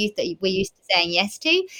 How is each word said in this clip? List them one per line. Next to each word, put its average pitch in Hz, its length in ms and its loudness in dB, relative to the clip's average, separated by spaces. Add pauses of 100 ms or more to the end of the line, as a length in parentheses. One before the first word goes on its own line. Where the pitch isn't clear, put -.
used, 208 140 -2
that 170 220 -4
we're 190 220 0
used - 160 -6
to - 60 -20 (100)
saying 170 200 2
yes 190 260 0
to 359 280 2 (120)